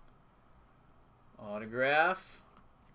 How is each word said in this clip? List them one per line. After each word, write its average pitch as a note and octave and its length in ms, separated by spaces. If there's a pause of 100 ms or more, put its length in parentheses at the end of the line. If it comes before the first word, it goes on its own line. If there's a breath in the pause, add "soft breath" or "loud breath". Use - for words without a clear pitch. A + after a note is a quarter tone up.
(1400)
Autograph B2+ 1040 (520)